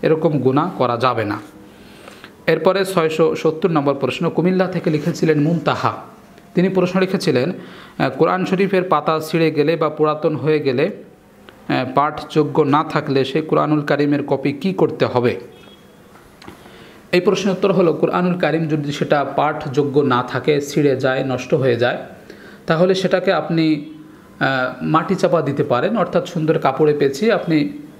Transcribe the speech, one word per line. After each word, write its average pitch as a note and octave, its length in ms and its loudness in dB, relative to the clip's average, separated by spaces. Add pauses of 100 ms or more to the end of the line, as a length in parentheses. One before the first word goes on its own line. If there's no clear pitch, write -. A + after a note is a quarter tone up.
এরকম D#3 360 2
গুনাহ C3+ 400 2
করা A#2+ 180 0
যাবে A#2 280 0
না। G2+ 160 -6 (1040)
এরপরে F3+ 380 2
ছয়শো D#3+ 500 2
সত্তর D#3 360 0
নম্বর C#3+ 240 0
প্রশ্ন, C#3 360 -2
কুমিল্লা F#3 360 0
থেকে F3+ 240 -4
লিখেছিলেন D3+ 500 0
মুনতাহা। D3 520 0 (640)
তিনি F#3 140 2
প্রশ্ন F#3 320 0
লিখেছিলেন, E3+ 520 0 (460)
আহ, C#3 200 0
কোরআন F3+ 260 2
শরীফের F#3 380 0
পাতা D#3 380 0
ছিঁড়ে D#3+ 300 0
গেলে D3+ 260 0
বা D#3 120 0
পুরাতন D3+ 480 0
হয়ে D3+ 240 0
গেলে, C3+ 300 0 (800)
আহ, C3 160 -2 (100)
পাঠযোগ্য D3 680 0
না D3 220 2
থাকলে C#3+ 400 0
সে D#3 160 -2
কোরআনুল D3+ 400 0
কারিমের D3 420 0
কপি C#3 300 -2
কি F#3+ 220 -4
করতে D#3 320 0
হবে? A#2+ 340 0 (1700)
এই F3+ 80 4
প্রশ্নের F#3+ 320 0
উত্তর G3 200 0
হলো, F3 200 4
কোরআনুল F3+ 460 0
কারিম D#3+ 300 0
যদি D3 240 -2
সেটা D3 320 0
পাঠযোগ্য C#3+ 760 -2
না B2+ 220 2
থাকে, C#3 380 0
ছিঁড়ে C#3+ 360 0
যায়, C3 280 0
নষ্ট B2+ 300 -2
হয়ে C3 220 2
যায়, B2 200 0 (680)
তাহলে F3+ 280 2
সেটাকে F#3 380 0
আপনি, D#3+ 520 0 (560)
আহ, C3+ 440 -2
মাটি D#3+ 300 0
চাপা E3+ 280 2
দিতে C#3 220 -2
পারেন, D#3 320 0
অর্থাৎ F3 320 -2
সুন্দর D#3 300 0
কাপড়ে D3+ 360 2
পেঁচিয়ে C#3+ 380 0
আপনি D#3+ 360 0 (320)